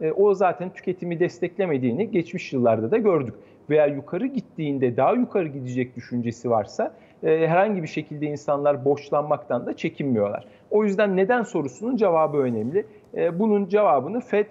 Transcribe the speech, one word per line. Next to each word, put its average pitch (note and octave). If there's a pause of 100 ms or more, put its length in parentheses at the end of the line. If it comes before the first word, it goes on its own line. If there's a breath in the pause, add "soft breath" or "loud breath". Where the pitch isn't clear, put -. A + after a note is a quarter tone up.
e, D#3
o G3+
zaten F3+
tüketimi F3
desteklemediğini E3
geçmiş F3
yıllarda A2+
da G#3+
gördük. E3+ (340 loud breath)
Veya D3+
yukarı D3
gittiğinde, C#3+
daha C#3+
yukarı A3
gidecek B2+
düşüncesi A#2+
varsa, A#2 (300 loud breath)
e, D#3+
herhangi F#3
bir D3+
şekilde D3+
insanlar C#3+
borçlanmaktan C#3+
da C#4
çekinmiyorlar. B2 (240 loud breath)
O G#3+
yüzden G3
neden A3
sorusunun F#3
cevabı D#3+
önemli. B2+ (300 loud breath)
E, E3+
bunun G#3
cevabını F#3
fed G#3